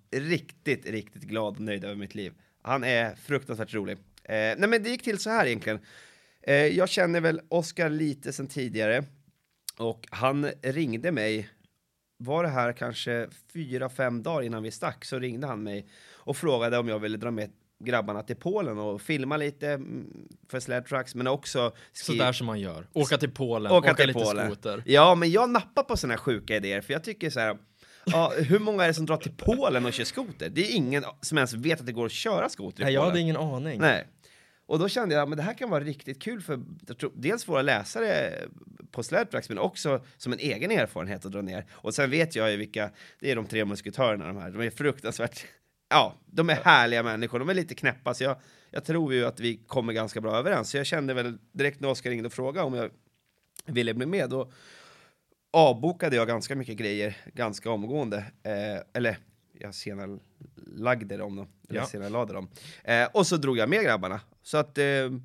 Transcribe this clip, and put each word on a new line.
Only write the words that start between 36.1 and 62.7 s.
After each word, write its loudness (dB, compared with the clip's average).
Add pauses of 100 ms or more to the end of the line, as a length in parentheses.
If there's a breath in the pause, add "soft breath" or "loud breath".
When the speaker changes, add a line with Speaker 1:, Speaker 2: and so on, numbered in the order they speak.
Speaker 1:
kul -8
för, -6 (260)
jag -12
tror, -6
dels -2
våra 2
läsare 0 (580)
på -8
Sled 0
Trucks, -4
men -6
också -2 (120 loud breath)
som -6
en -4
egen -2
erfarenhet -2
att -8
dra -6
ner. -6
Och -6
sen 2
vet 2
jag 2
ju 0
vilka, -4 (300 loud breath)
det -2
är 0
de -2
tre 0
musketörerna, -2
de -8
här. -10
De -8
är -2
fruktansvärt, -4 (440)
ja, 6 (120)
de 2
är 2
härliga 6
människor. -2
De -4
är 0
lite -2
knäppa, -2
så -4
jag, -2 (340 soft breath)
jag -8
tror 0
ju 2
att -6
vi -2 (100)
kommer -2
ganska -4
bra 0
överens. 0
Så -4
jag -2
kände 0
väl -4 (140)
direkt -2
när -2
Oskar -2
ringde -4
och -10
frågade -4
om -2
jag -4 (760)
ville 0
bli -2
med, 0
då -4 (1000 loud breath)
avbokade 6
jag 4
ganska -2
mycket -6
grejer -2 (180 loud breath)
ganska -4
omgående. -2 (260)
Eh, -4 (420)
eller 0 (420)
jag -12
senarelagde -6
dem -8
då, -10 (260)
eller -4
Speaker 2:
Ja. -2
Speaker 1:
senarelade -4
dem. -10 (360 loud breath)